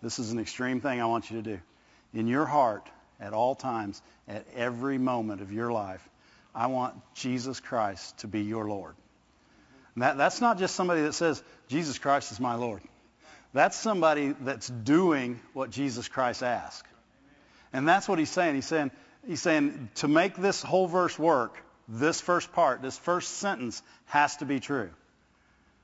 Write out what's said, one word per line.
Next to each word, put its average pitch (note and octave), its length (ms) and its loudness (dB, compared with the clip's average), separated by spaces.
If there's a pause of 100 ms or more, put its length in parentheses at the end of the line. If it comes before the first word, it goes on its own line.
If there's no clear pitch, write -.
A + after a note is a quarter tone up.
This A#2 160 -6
is A2+ 140 -6
an A#2 60 -2
extreme B2+ 420 -4
thing B2+ 200 -2
I A2+ 60 0
want A2+ 240 -2
you A2+ 120 -6
to - 0 -
do. G#2 180 -8 (520)
In A2+ 140 -2
your C3 180 2
heart, B2+ 440 2 (300)
at G#2 140 -12
all A#2+ 220 0
times, A2+ 480 -6 (260)
at G#2+ 160 -12 (100)
every B2 440 -2
moment A#2 420 -2
of G2 120 -12
your A#2 200 -4
life, G2 340 -6 (480)
I A#2 120 0
want B2+ 280 -2 (200)
Jesus B2+ 460 -4
Christ G#2 580 -4
to A2+ 100 -12
be G#2 140 -2
your G#2+ 260 -4
Lord. G2 260 -8 (1000)
And A#2+ 80 -2
that, C3+ 160 4
that's E3 220 4
not A#3 180 4
just F#3 160 0
somebody F3 280 2
that D3 120 0
says, D#3+ 280 0 (260)
"Jesus C#3+ 300 -2
Christ C#3 340 2
is A2 80 -8
my A#2+ 160 0
Lord." A#2 260 -4 (720)
That's D#3+ 220 4
somebody D#3 640 2
that's B2+ 280 -6
doing B2+ 720 2 (140)
what C3 180 -4
Jesus A#2+ 380 -4
Christ B2 340 -2
asked. A2 460 -4 (840)
And C3 160 -2
that's F#3+ 220 6
what F#3+ 100 2
he's D3+ 120 0
saying. D#3 240 2
He's C3+ 120 -4
saying, D3 240 0 (360)
he's E3 160 -6
saying D3 540 2
to D3+ 120 0
make F3 280 4
this F#3 260 0
whole F#3 240 2
verse F3 320 0
work, D3 440 2 (240)
this C3+ 320 0
first F3 340 0
part, C3+ 280 2
this C3 160 -8
first F3 340 -2
sentence D3 520 -6 (240)
has D3 320 2
to C#3+ 80 -8
be C#3 120 -2
true. A#2 320 -4 (920)